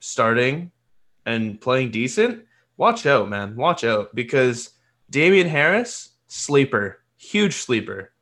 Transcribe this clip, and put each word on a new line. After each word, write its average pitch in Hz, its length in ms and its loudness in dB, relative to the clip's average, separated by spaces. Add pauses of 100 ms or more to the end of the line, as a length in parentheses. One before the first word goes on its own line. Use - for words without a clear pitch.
starting 127 680 0 (540)
and 110 360 -4
playing 127 300 0
decent, 208 520 -2 (320)
watch 226 300 0
out, 117 240 2
man, 101 260 -8
watch 147 300 -2
out, 107 280 0
because 123 580 0 (380)
Damian 175 380 4
Harris, 165 640 0 (180)
sleeper, 127 720 0 (160)
huge 208 380 0
sleeper. 101 580 -6 (100)